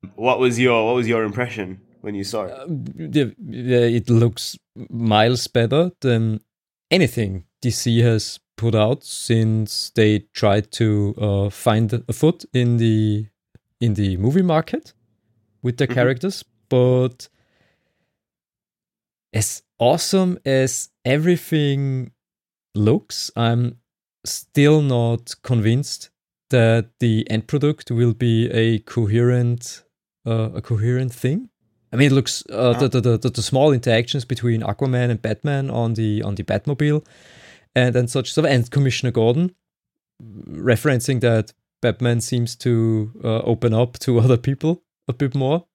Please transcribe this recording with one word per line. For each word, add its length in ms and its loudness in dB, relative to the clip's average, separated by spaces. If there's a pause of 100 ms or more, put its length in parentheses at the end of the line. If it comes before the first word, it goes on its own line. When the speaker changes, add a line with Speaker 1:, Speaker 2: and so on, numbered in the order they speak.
(160)
Speaker 1:
What 240 0
was 200 2
your, 280 4
what 80 2
was 120 0
your 160 0
impression 560 -6 (220)
when 140 -8
you 100 -6
saw 200 -6
it? 60 -12
Speaker 2:
Uh, 160 -16
the, 720 -4
the, 560 0
it 140 -4
looks 480 0 (320)
miles 580 2
better 440 2 (100)
than 400 0 (500)
anything 540 0 (160)
D 80 0
C 300 0
has 400 0 (180)
put 180 0
out 300 2
since 840 -2
they 280 4 (140)
tried 380 0
to, 460 0
uh, 320 0
find 440 0
a 200 -6
foot 300 0 (100)
in 240 0
the, 500 0 (520)
in 140 0
the 240 -2
movie 240 2
market 520 -2 (680)
with 160 -4
their 100 0
Speaker 1:
Mm-hmm. 60 -4
Speaker 2:
characters. 500 -2 (260)
But 600 2 (2000)
as 300 -4 (160)
awesome 680 0
as 440 -2 (160)
everything 1080 -2 (640)
looks, 600 0
I'm 420 0 (480)
still 560 2
not 600 -2
convinced 680 -2 (400)
that 480 2
the 320 2
end 160 -2
product 420 -2
will 240 2
be 380 0
a 280 2
coherent, 1040 0 (440)
uh, 260 -2
a 80 -8
coherent 520 -2
thing. 360 -4 (420)
I 40 -8
mean, 160 4
it 40 4
looks, 360 -2
uh, 20 -14 (180)
Speaker 1:
Uh-huh. 100 0
Speaker 2:
the, 80 2
the, 120 0
the, 160 2
the, 140 -2
the 100 -6
small 320 2
interactions 520 0
between 360 -2
Aquaman 480 -2
and 120 -2
Batman 500 -2
on 240 -2
the, 260 0
on 140 -4
the 80 -8
Batmobile 600 -2 (720)
and, 200 2
and 140 0
such 220 -4
stuff, 140 0
and 240 2
Commissioner 420 0
Gordon, 440 0 (920)
referencing 760 0
that 320 0 (280)
Batman 400 0
seems 360 -4
to, 540 0 (120)
uh, 160 -2
open 340 0
up 260 0
to 200 2
<laughs> 40 4
other 140 4
people 460 -2 (240)
a 60 -4
bit 200 -4
more. 420 -2